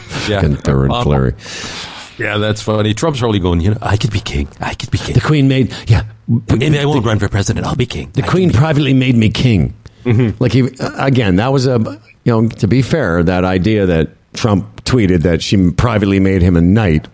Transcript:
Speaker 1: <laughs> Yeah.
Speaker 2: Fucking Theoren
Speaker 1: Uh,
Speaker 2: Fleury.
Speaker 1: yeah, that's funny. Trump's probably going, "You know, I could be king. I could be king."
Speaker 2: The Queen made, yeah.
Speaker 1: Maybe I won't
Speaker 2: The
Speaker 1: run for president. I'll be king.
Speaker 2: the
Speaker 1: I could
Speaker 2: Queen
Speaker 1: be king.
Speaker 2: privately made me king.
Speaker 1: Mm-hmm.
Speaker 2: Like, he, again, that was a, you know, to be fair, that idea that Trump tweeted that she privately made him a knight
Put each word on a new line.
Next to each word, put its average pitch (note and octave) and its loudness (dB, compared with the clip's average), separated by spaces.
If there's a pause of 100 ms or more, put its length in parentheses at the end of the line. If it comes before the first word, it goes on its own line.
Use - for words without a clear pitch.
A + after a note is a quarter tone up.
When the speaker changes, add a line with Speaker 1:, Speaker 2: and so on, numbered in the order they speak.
Speaker 1:
<laughs> - -8
Yeah. G2+ 0
Speaker 2:
Fucking D2 0
Theoren C2+ 0
Speaker 1:
Uh, A#2+ -2
Speaker 2:
Fleury. C2+ 0 (840)
Speaker 1:
yeah, G#2+ -4
that's G#2 -4
funny. G#2+ -2
Trump's D3 -4
probably A2 0
going, F2 0
"You G2+ 0
know, G#2+ -2
I - 0
could - -2
be - -2
king. D2 -6 (120)
I - -8
could - -10
be - -2
king." - -4
Speaker 2:
The - 4
Queen D3 2
made, C3 0 (140)
yeah. - 2 (240)
Speaker 1:
Maybe A#2+ 0
I C#3+ -2
won't C#3+ 0
Speaker 2:
The G#2 -2
Speaker 1:
run G#2+ 0
for G2 -2
president. G2 -2
I'll - -4
be B2 -2
king. - -10
Speaker 2:
the - -2
Speaker 1:
I - -2
could - -4
Speaker 2:
Queen F3+ 2
Speaker 1:
be - -2
king. G#2 2
Speaker 2:
privately D3 2
made C3 2
me A2 4
king. G#2 0 (300)
Speaker 1:
Mm-hmm. A2+ 2
Speaker 2:
Like, A#2+ 2
he, B2 2 (300)
again, C3 2
that A#2+ 0
was C#3 0
a, B2+ 0 (460)
you A#2+ 2
know, A2+ 2
to - -2
be B2 2
fair, F2+ 0
that F2+ 2
idea F#2+ 0
that D#2+ 2 (260)
Trump - -2
tweeted F#2 2
that E2 2
she F#2 2
privately G#2 2
made F#2+ 2
him F2+ 4
a E2+ 4
knight F2+ 2